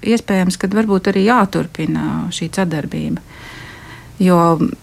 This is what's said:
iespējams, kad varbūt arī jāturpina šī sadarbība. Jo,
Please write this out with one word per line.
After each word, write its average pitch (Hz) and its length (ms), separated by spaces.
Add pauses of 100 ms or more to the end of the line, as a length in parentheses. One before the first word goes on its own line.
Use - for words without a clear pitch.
iespējams, 190 560
kad 190 140
varbūt 202 400
arī 190 140
jāturpina 160 1040
šī 165 200
sadarbība. 156 720 (1000)
Jo, 170 400 (240)